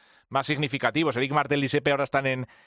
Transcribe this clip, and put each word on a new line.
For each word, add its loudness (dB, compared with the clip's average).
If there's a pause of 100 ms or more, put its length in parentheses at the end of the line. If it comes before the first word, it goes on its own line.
(280)
más -2
significativos. 0
Eric 0
Martel 2
y -2
Sepe 0
ahora 2
están -2
en, -2 (200)